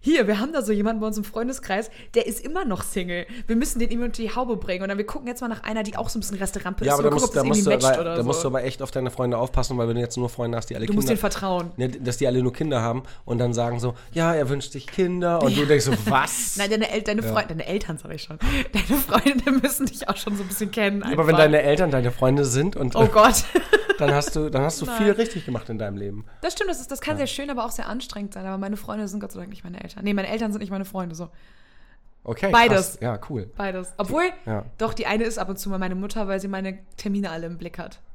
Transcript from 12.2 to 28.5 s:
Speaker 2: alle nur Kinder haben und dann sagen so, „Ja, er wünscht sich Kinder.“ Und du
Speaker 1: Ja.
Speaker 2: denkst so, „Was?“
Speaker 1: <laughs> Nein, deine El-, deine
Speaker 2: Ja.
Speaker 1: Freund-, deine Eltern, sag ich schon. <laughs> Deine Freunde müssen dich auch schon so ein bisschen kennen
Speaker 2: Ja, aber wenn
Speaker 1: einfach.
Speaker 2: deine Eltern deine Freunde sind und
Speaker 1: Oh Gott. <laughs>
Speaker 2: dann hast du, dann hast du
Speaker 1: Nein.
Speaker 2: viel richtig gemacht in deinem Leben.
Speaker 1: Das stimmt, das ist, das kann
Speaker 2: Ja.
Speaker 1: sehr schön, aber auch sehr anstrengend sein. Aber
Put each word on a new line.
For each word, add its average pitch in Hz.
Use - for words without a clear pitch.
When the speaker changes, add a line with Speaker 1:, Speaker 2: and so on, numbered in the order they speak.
Speaker 2:
alle 123
nur 123
Kinder 143
haben 117
und 120
dann 120
sagen 120
so, 120
„Ja, 165
er 147
wünscht 139
sich 135
Kinder.“ 175
Und 135
du 147
Speaker 1:
Ja. 147
Speaker 2:
denkst 139
so, 139
„Was?“ -
Speaker 1:
<laughs> -
Nein, 202
deine 220
El-, 214
deine 208
Speaker 2:
Ja. 220
Speaker 1:
Freund-, 220
deine 160
Eltern, 180
sag -
ich 156
schon. 156
<laughs> -
Deine 214
Freunde 269
müssen 269
dich -
auch 196
schon 202
so 202
ein 185
bisschen 196
kennen 202
Speaker 2:
Ja, -
aber 160
wenn 160
Speaker 1:
einfach. -
Speaker 2:
deine 151
Eltern 151
deine 127
Freunde 135
sind 139
und 127
Speaker 1:
Oh 226
Gott. 214
<laughs> 403
Speaker 2:
dann 143
hast 143
du, 151
dann 131
hast 151
du -
Speaker 1:
Nein. 226
Speaker 2:
viel 208
richtig 202
gemacht 120
in 110
deinem 101
Leben. 101
Speaker 1:
Das 339
stimmt, 392
das 330
ist, -
das 262
kann 302
Speaker 2:
Ja. 302
Speaker 1:
sehr 269
schön, 277
aber 247
auch 240
sehr -
anstrengend 202
sein. 190
Aber 190